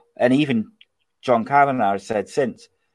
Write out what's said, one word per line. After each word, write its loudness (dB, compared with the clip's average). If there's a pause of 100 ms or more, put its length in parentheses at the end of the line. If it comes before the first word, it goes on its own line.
(160)
and 2
even 0 (500)
John 0
Kavanagh 2
has -8
said -4
since, -6 (260)